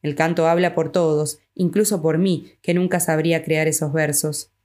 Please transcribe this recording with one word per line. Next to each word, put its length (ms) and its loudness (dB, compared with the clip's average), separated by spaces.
El 120 -4
canto 320 2
habla 280 2
por 180 -2
todos, 480 0
incluso 460 0
por 180 0
mí, 340 -2
que 120 -2
nunca 260 0
sabría 420 0
crear 260 0
esos 240 -2
versos. 580 -2